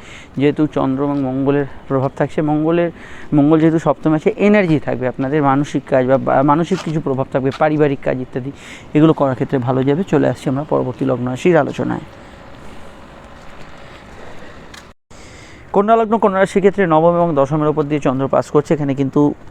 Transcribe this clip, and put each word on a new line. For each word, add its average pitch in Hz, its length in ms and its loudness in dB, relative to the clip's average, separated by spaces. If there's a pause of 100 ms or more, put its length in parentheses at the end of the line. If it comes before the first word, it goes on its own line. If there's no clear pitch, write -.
(360)
যেহেতু 143 300 2
চন্দ্র 139 380 -2
এবং 143 180 -2
মঙ্গলের 135 440 0 (220)
প্রভাব 135 280 0
থাকছে, 147 260 -2
মঙ্গলের, 156 480 0 (420)
মঙ্গল 151 280 6
যেহেতু 160 180 4
সপ্তমে 156 380 0
আছে, 156 200 0
এনার্জি 196 440 4
থাকবে 127 280 -4
আপনাদের, 135 340 -2
মানসিক 139 440 0
কাজ 131 200 2
বা, 131 120 4
বা 131 240 2
মানসিক 156 420 2
কিছু 160 160 -4
প্রভাব 135 320 -2
থাকবে, 135 260 -2
পারিবারিক 151 440 2
কাজ 135 180 -2
ইত্যাদি 131 320 -8 (420)
এগুলো 156 180 6
করার 139 220 0
ক্ষেত্রে 135 240 -2
ভালো 131 240 0
যাবে। 143 220 0
চলে 139 240 2
আসছি 127 200 -4
আমরা 135 200 -2
পরবর্তী 131 360 -2
লগ্ন 127 240 -2
রাশির 160 280 0
আলোচনায়। 127 440 -2 (3750)
কন্যা 208 240 4
লগ্ন, 226 220 0
কন্যা 190 220 2
রাশির 196 200 2
ক্ষেত্রে 190 260 2
নবম 165 300 4
এবং 170 180 2
দশমের 147 340 2
ওপর 151 140 0
দিয়ে 147 180 -2
চন্দ্র 135 280 0
পাস 127 220 0
করছে, 147 240 0
এখানে 143 200 -2
কিন্তু 139 400 0 (160)